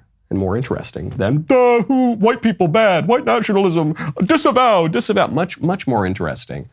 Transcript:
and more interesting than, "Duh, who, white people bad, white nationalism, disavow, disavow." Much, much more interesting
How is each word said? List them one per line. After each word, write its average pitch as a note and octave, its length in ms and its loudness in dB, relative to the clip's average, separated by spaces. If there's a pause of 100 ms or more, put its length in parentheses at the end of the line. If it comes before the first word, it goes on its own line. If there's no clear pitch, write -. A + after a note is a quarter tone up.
(300)
and G2 80 -4
more F#2+ 180 -2
interesting G2+ 540 -6
than, B2 320 -2
"Duh, B3 400 2
who, B3+ 320 0
white A3 280 0
people F#3+ 260 0
bad, F3+ 380 2
white A#3 180 0
nationalism, G3 680 0 (300)
disavow, A#3+ 640 2
disavow." G3+ 400 0
Much, E3+ 320 -4
much F3+ 260 -2
more A2 180 0
interesting D#2 680 -6